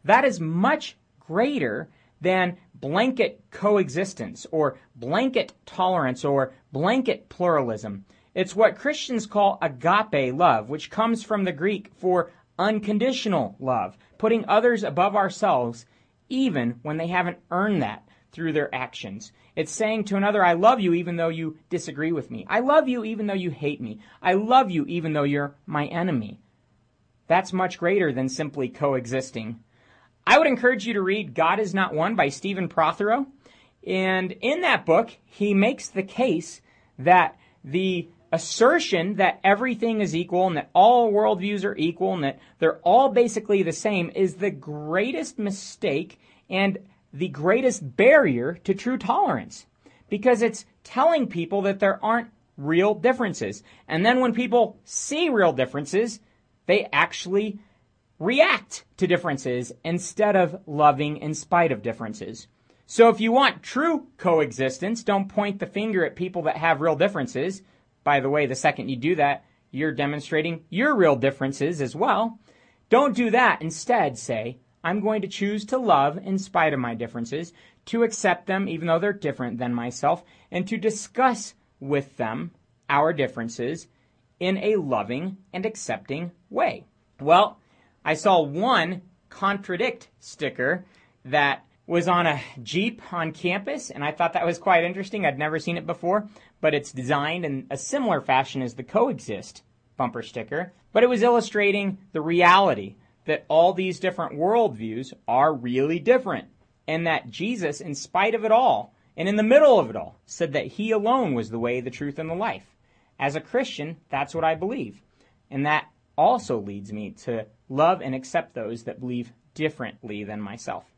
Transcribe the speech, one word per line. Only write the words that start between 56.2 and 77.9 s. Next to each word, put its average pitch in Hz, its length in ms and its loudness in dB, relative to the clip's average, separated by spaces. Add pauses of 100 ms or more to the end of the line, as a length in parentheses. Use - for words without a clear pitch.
they 196 260 2
actually 190 680 -2 (600)
react 269 680 0 (100)
to 185 100 0
differences 143 640 -2 (120)
instead 185 520 -2
of 180 300 0
loving 147 520 2
in 156 160 -6
spite 165 360 0
of 107 120 -4
differences. 110 640 -10 (400)
So 226 240 8
if 208 100 -4
you 226 100 2
want 254 320 2
true 311 440 -2 (100)
coexistence, 156 840 0
don't 196 260 0
point 202 300 -2
the 170 80 -6
finger 196 400 -2
at - 100 -8
people 180 260 -6
that 151 140 -2
have 156 240 0
real 156 160 2
differences. 160 640 -2 (440)
By 143 160 4
the 135 100 -2
way, 147 160 2
the 127 80 -4
second 143 340 -2
you 131 80 -4
do 147 200 0
that, 143 280 0 (260)
you're 147 220 -2
demonstrating 147 760 -4
your 262 240 0
real 160 220 6
differences 135 640 -2
as 127 140 -4
well. 226 440 -2 (520)
Don't 262 240 6
do 240 160 0
that. 233 320 4
Instead, 165 560 -2
say, 120 400 -6 (260)
"I'm 190 160 -2
going 214 220 -2
to 202 60 -8
choose 208 380 -4
to 262 120 -2
love 156 400 4
in 190 200 -4
spite 165 340 0
of 131 80 -2
my 120 140 -4
differences, 120 580 -8 (340)
to 233 160 0